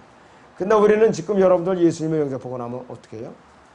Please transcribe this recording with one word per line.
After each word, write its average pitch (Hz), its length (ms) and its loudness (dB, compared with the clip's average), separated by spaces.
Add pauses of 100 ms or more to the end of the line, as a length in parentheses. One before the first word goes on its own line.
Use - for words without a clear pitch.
(580)
근데 202 180 0
우리는 208 360 4
지금 - 280 -4
여러분들 180 440 2
예수님의 160 380 0
영접 135 200 -6
보고 127 160 -12
나면 123 300 -12
어떻게 113 300 -18
해요? 110 160 -14 (420)